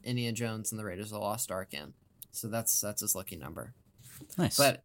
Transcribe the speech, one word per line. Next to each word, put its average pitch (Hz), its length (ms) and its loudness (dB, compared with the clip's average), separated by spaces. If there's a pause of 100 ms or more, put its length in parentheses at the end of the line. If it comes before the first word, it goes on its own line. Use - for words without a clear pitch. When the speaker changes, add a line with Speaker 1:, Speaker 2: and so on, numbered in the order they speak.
Speaker 1:
Indiana 120 260 2
Jones 110 400 -2
and 110 80 -4
the 107 60 -4
Raiders 98 220 -4
of 107 40 -10
the 107 80 -4
Lost 104 320 0
Ark 92 220 -4
in. 73 200 -8 (380)
So - 160 -6
that's, 113 320 2
that's 104 220 0
his 104 120 2
lucky 92 220 -6
number. 85 380 -8 (640)
Speaker 2:
Nice. 165 180 4
Speaker 1:
But 139 300 6